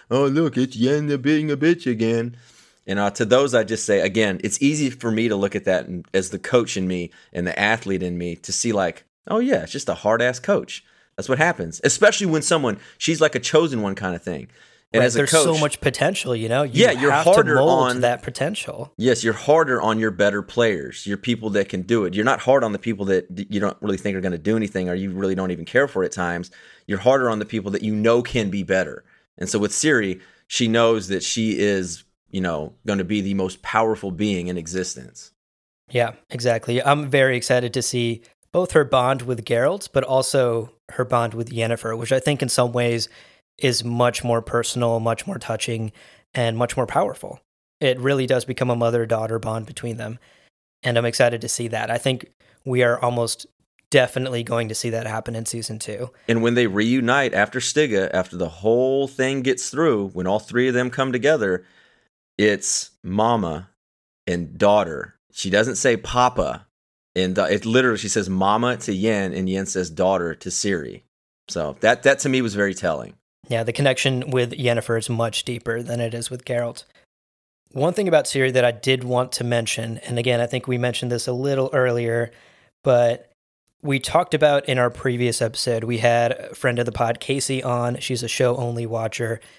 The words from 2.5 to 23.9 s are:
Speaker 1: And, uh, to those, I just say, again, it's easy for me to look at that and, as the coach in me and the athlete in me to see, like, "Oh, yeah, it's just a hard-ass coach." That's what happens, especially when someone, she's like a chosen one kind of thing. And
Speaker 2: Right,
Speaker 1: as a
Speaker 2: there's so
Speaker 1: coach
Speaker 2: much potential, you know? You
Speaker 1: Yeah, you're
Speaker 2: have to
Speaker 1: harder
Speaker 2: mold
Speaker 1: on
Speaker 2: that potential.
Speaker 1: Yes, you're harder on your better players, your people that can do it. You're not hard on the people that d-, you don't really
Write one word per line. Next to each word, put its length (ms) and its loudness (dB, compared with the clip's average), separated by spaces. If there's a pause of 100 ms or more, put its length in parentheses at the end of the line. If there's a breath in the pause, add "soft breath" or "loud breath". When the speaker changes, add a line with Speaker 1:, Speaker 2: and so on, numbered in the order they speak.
Speaker 1:
And, 140 -2
uh, 120 2
to 120 -2
those, 320 4
I 80 4
just 220 -4
say, 160 4
again, 420 0
it's 180 -4
easy 280 2
for 200 -6
me 200 0
to 80 2
look 180 0
at 80 -4
that 240 0
and, 260 -10
as 180 -2
the 60 -8
coach 380 0
in 100 -2
me 260 -4 (200 soft breath)
and 160 -4
the 100 -4
athlete 460 0
in 140 -6
me 180 -6
to 160 -14
see, 220 -2
like, 320 -2 (200)
"Oh, 140 0
yeah, 240 2
it's 80 -12
just 160 -6
a 60 -2
hard-ass 480 0
coach." 420 -2 (320 soft breath)
That's 140 -8
what 80 2
happens, 480 0
especially 420 4
when 140 2
someone, 360 0 (200 loud breath)
she's 240 0
like 140 4
a 40 -2
chosen 420 2
one 140 -2
kind 220 -4
of 40 -12
thing. 280 -8 (420 soft breath)
And 80 4
Speaker 2:
Right, 60 6
Speaker 1:
as 100 0
a 40 2
Speaker 2:
there's 120 2
so 220 6
Speaker 1:
coach 80 2
Speaker 2:
much 200 0
potential, 540 0
you 140 -4
know? 140 2
You 200 4
Speaker 1:
Yeah, 80 6
you're 180 2
Speaker 2:
have 140 4
to 80 8
Speaker 1:
harder 240 6
Speaker 2:
mold 340 6
Speaker 1:
on 120 0
Speaker 2:
that 200 2
potential. 760 -6
Speaker 1:
Yes, 260 2
you're 100 2
harder 480 4
on 160 2
your 140 0
better 320 2
players, 640 0
your 100 -4
people 340 -4
that 180 0
can 140 -6
do 200 2
it. 100 -2
You're 120 0
not 160 2
hard 240 4
on 80 -2
the 60 -6
people 260 -4
that 280 0
d-, 160 -8
you 120 -2
don't 200 -2
really 160 -2